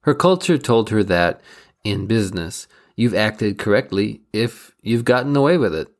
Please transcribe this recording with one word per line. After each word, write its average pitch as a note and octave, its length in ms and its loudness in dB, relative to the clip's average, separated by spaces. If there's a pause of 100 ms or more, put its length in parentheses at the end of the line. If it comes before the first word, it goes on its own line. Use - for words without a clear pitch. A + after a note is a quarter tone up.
Her D3 100 2
culture F3+ 460 2
told A2+ 320 0
her G#2+ 120 2
that, F2 380 0 (420)
in G2+ 220 -4
business, F#2 640 -4 (280)
you've A#2 200 0
acted G#2+ 420 -2
correctly G#2+ 640 -2 (100)
if A#2 400 -6 (100)
you've A#2 220 -2
gotten B2 320 2
away C#3+ 220 4
with G#2+ 160 0
it. D#2 260 -6